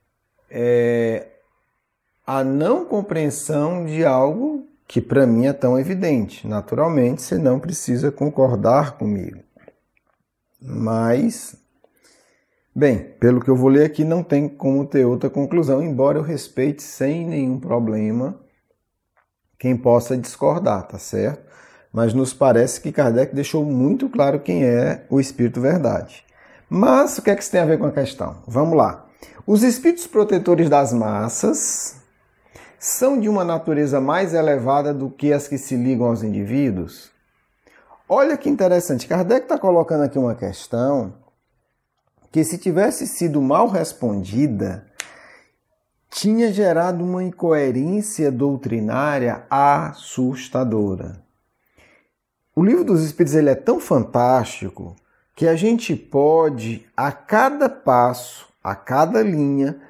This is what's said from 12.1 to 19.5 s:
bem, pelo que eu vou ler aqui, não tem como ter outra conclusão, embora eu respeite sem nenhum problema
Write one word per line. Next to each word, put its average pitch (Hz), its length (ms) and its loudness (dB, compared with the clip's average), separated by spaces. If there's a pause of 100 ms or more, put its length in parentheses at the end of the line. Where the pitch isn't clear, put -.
bem, 131 240 2 (220)
pelo 120 220 4
que 135 80 0
eu 131 60 6
vou 127 120 4
ler 139 160 6
aqui, 151 200 -2
não 165 180 0
tem 147 260 0
como 139 380 -2
ter 139 180 2
outra 123 240 0
conclusão, 139 540 0
embora 143 340 0
eu 156 60 -2
respeite 147 600 -4
sem 156 440 -4
nenhum 135 340 -4
problema 117 800 -2 (1160)